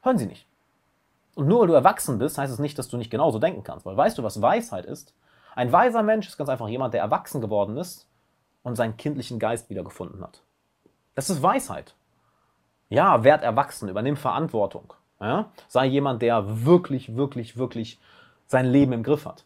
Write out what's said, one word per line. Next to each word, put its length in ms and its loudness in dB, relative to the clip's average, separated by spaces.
Hören 160 2
sie 80 -4
nicht. 180 -14
Und 140 -2
nur 140 6
weil 60 6
du 60 4
erwachsen 460 4
bist, 180 -2
heißt 160 -4
es 60 -10
nicht, 180 -4
dass 100 -8
du 100 -8
nicht 120 -8
genauso 300 0
denken 240 -2
kannst. 240 -14
Weil 100 -6
weißt 220 2
du, 20 -6
was 220 -6
Weisheit 420 0
ist? 300 -16
Ein 160 -2
weiser 320 4
Mensch 240 0
ist 100 -20
ganz 120 -6
einfach 180 -4
jemand, 260 -4
der 80 0
erwachsen 400 -4
geworden 340 -2
ist 320 -12
und 140 -8
seinen 220 -2
kindlichen 420 -8
Geist 300 -4
wiedergefunden 520 -12
hat. 220 -20
Das 140 -6
ist 120 -2
Weisheit. 540 -2
Ja, 360 4
werd 200 8
erwachsen, 460 -2
übernimm 260 -2
Verantwortung. 800 -4
Ja? 320 -4
Sei 200 2
jemand, 340 0
der 440 0
wirklich, 520 2
wirklich, 400 -6
wirklich 420 -6
sein 220 2
Leben 260 4
im 100 -4
Griff 220 -2
hat. 200 -16